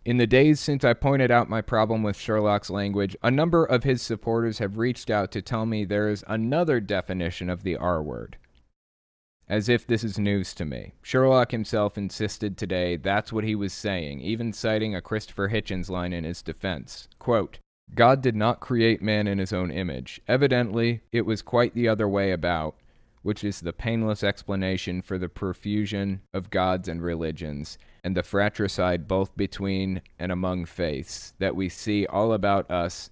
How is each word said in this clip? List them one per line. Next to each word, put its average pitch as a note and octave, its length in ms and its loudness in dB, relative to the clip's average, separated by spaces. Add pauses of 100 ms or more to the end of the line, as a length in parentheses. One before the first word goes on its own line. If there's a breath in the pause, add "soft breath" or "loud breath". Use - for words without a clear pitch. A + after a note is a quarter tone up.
"In B2 120 2
the A#2+ 100 6
days C#3 340 6
since C#3+ 220 -2
I B2 120 4
pointed C3+ 360 2
out A#2+ 200 4
my A2 100 0
problem A2 420 2
with G#2 140 0
Sherlock's G#2 540 0
language, G2+ 520 0
a A#2+ 80 2
number E3 340 4
of B2 200 2
his C3 180 2
supporters A#2 560 -2
have G#2 200 -2
reached B2 320 -2
out G2+ 220 0
to G2+ 100 -4
tell A2+ 240 -2
me G#2+ 180 0
there G#2 240 2
is G#2 180 -2
another B2 540 0
definition F2+ 680 -2
of F2+ 140 -6
the F2 120 0
R E2 260 0
word. A#1 360 -10 (1080)
As G#2+ 200 0
if A#2+ 180 2
this A#2 180 0
is G#2+ 140 -4
news G2+ 360 0
to E2+ 100 -8
me. A#1+ 280 -8 (100)
Sherlock C3 480 4
himself G#2+ 480 -2
insisted G2+ 580 -4
today F2+ 400 -2
that's G2 360 0
what A2 120 -2
he G#2+ 100 0
was G2+ 200 -4
saying, D#2+ 460 -4
even A2+ 320 -4
citing A2 420 -2
a F2 80 -6
Christopher G2+ 480 -4
Hitchens G2 400 -2
line F2+ 240 -4
in E2 100 -6
his E2+ 160 -6
defense. - 680 -8 (100)
Quote, A2 400 0 (360)
'God B2+ 280 6
did A#2+ 140 2
not G#2+ 240 0
create A2+ 420 2
man G#2 240 2
in G2+ 100 0
his F#2+ 160 -2
own F#2 180 -2
image. C#2+ 560 -6
Evidently, A#2 840 2
it A2+ 160 0
was G#2+ 160 -2
quite A#2+ 320 2
the A#2 140 2
other G#2+ 200 2
way G2 220 2
about, E2 460 -2 (460)
which G#2 220 -2
is G2+ 160 -4
the E2+ 120 -4
painless A2 520 -2
explanation F#2+ 800 -2
for F#2 160 -4
the F2+ 100 -4
profusion G2+ 960 -4 (100)
of F#2 160 -6
gods F#2 400 2
and E2+ 140 -4
religions, D#2+ 760 -4 (260 soft breath)
and F#2 140 -2
the F2 60 2
fratricide G2 840 0
both F#2+ 300 0
between F#2+ 640 -2 (180)
and F2+ 140 -4
among F2+ 320 -2
faiths - 720 -6
that F#2 160 0
we F#2 140 -2
see G#2 380 -2
all A2 260 2
about G2 380 0
us, F2 420 -4